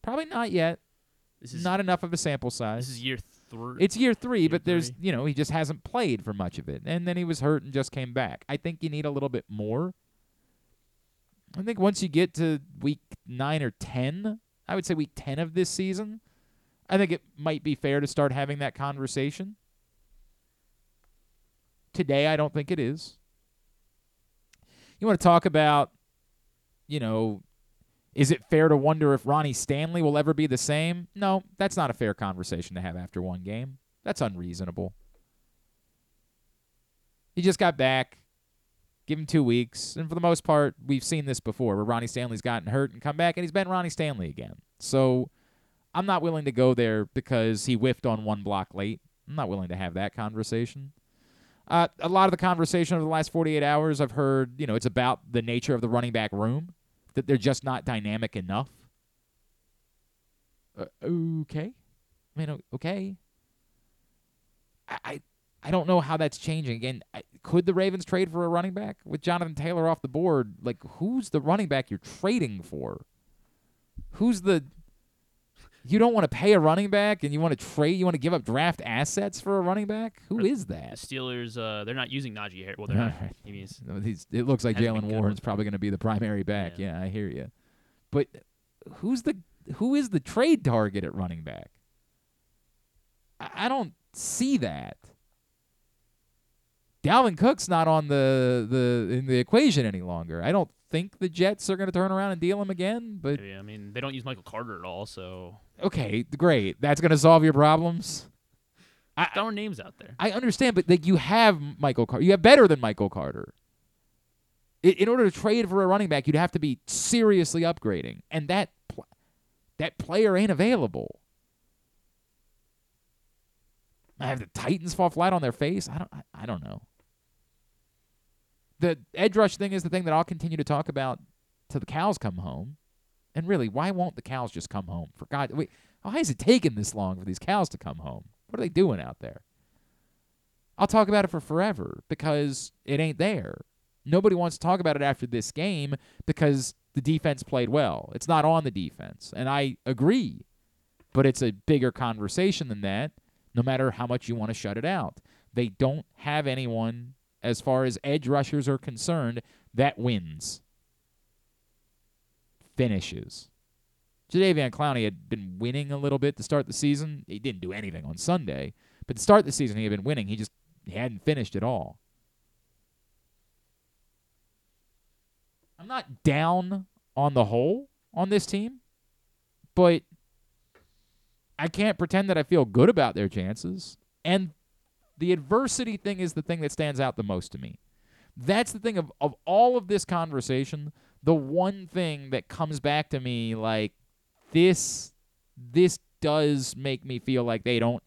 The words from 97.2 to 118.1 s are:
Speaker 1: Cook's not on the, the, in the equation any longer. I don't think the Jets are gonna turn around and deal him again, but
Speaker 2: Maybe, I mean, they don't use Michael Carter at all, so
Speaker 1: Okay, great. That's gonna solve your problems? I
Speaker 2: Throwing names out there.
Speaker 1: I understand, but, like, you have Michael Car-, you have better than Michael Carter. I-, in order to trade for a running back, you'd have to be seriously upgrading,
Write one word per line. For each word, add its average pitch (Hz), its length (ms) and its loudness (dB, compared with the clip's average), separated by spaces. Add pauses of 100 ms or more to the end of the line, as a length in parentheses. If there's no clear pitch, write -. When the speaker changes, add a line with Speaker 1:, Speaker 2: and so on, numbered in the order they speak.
Speaker 1:
Cook's 226 300 2
not 165 200 4
on 156 200 4
the, 131 600 2
the, 120 460 2
in 131 120 -2
the 127 120 2
equation 156 480 4
any 98 160 -4
longer. 82 400 -6
I 113 100 0
don't 190 160 2 (220)
think 170 280 -4
the 185 100 -2
Jets 185 420 0
are 190 60 0
gonna 190 160 -4
turn 185 180 2
around 190 220 -2
and 170 80 -6
deal 190 200 0
him 196 100 -4
again, 208 520 -4
but 143 180 -2
Speaker 2:
Maybe, 98 140 -12
I 98 80 -14
mean, 104 300 -14
they 120 80 -8
don't 135 140 -8
use 123 100 -10
Michael 123 180 -10
Carter 110 360 -10
at 87 60 -14
all, 92 220 -8
so 92 520 -14 (240)
Speaker 1:
Okay, 117 420 -2 (120)
great. 135 440 2
That's 143 200 2
gonna 160 180 6
solve 160 260 10
your 156 80 6
problems? 160 760 2 (880)
I 170 180 2
Speaker 2:
Throwing 214 200 -2
names 202 260 -6
out - 180 -16
there. - 200 -20
Speaker 1:
I 208 140 2
understand, 240 420 2
but, 180 140 2
like, 170 180 6
you 185 100 6
have 185 440 6 (180)
Michael 131 280 2
Car-, 120 160 -2
you 175 100 8
have 190 100 6
better 247 240 12
than 151 140 6
Michael 107 300 0
Carter. 69 420 -8 (1300)
I-, 170 60 8
in 190 200 4
order 240 200 4
to - 20 4
trade 214 380 0
for 190 140 2
a 185 40 4
running 196 220 2
back, 147 180 0
you'd 151 100 2
have 170 160 2
to 180 60 -2
be 147 280 -2
seriously 196 760 2
upgrading, 90 680 -2